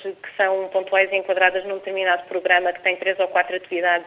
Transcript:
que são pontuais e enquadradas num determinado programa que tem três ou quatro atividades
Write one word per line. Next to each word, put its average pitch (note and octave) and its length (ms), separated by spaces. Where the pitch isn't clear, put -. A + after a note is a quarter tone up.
que - 340
são F#3+ 300
pontuais F#3+ 440
e G3 40
enquadradas F#3 500
num G3 120
determinado F#3+ 500
programa F3+ 460
que - 80
tem F3+ 160
três F#3 220
ou F#3 100
quatro F3+ 260
atividades F3 520